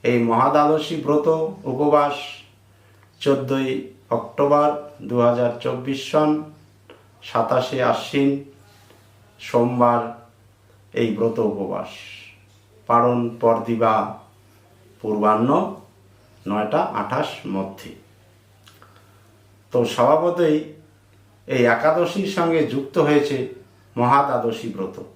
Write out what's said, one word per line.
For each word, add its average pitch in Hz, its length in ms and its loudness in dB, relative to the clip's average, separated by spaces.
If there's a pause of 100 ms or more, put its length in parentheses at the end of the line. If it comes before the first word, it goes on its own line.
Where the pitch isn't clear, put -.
এই 120 200 2
মহাদ্বাদশী 147 720 2
ব্রত 147 320 0 (360)
উপবাস 143 500 2 (1040)
চোদ্দোই 135 720 -2 (180)
অক্টোবর 147 640 2 (300)
দু 120 180 -2
হাজার 120 320 2 (100)
চব্বিশ 131 500 -6
সন, 151 320 2 (800)
সাতাশে 127 600 -2
আশ্বিন 139 600 0 (960)
সোমবার 120 920 0 (640)
এই 113 220 -2
ব্রত 113 240 -2
উপবাস। 98 480 -4 (1000)
পালন 120 540 2
পরদিবা 110 760 2 (840)
পূর্বাহ্ন 110 760 0 (720)
নয়টা 107 320 -2
আঠাশ 123 480 -4 (200)
মধ্যে। - 560 -10 (1700)
তো 120 140 2
স্বভাবতই 156 720 2 (880)
এই 127 180 2
একাদশীর 170 600 2
সঙ্গে 165 400 0
যুক্ত 135 300 -6
হয়েছে 143 500 2 (500)
মহাদ্বাদশী 120 720 0
ব্রত। 95 340 -10 (120)